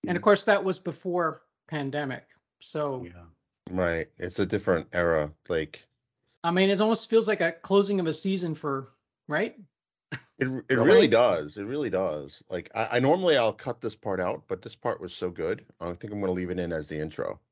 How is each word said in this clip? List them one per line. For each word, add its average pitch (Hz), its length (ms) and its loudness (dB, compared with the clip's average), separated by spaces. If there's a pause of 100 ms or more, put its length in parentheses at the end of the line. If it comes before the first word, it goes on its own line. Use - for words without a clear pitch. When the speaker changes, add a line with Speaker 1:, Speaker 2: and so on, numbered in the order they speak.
Speaker 1:
And 180 100 0
of - 40 -2
Speaker 2:
Mm. - 20 -14
Speaker 1:
course, 202 220 6
that 202 180 4
was 190 160 -2
before 175 640 -4 (240)
pandemic. 139 600 -6 (320)
So 143 420 -6
Speaker 2:
Yeah. 87 220 -18 (440)
Speaker 3:
Right. 87 380 0 (120)
It's 90 200 -8
a 98 60 4
different 92 480 0
era. 80 400 2 (160)
Like 80 360 -4 (580)
Speaker 1:
I 185 80 0
mean, 190 180 2
it 196 100 0
almost 220 300 0
feels 220 180 4
like 208 140 0
a 170 120 0
closing 196 460 0
of 175 60 -2
a 156 80 -2
season 180 400 -2
for, 139 400 -6 (340)
right? 190 320 -4 (800)
Speaker 3:
It, 131 80 0 (240)
it 127 60 4
Speaker 2:
Really? 120 100 4
Speaker 3:
really 175 220 10
does. 104 500 4
It 101 60 -8
really 131 260 -4
does. 80 600 -4
Like, 87 240 -8
I, 110 220 -2
I - 20 4
normally 170 360 4
I'll 113 160 4
cut - 300 -10
this 113 140 -6
part 95 240 -4
out, 90 280 -4
but 92 140 -6
this - 140 -16
part - 260 -4
was 90 100 -10
so 90 200 -6
good. 80 340 -4 (160)
I 87 120 -6
think 101 200 -10
I'm 104 80 -6
gonna 95 120 0
leave 90 180 -4
it 90 80 -4
in 85 120 -4
as 78 160 -6
the 78 120 -8
intro. 73 400 -6 (120)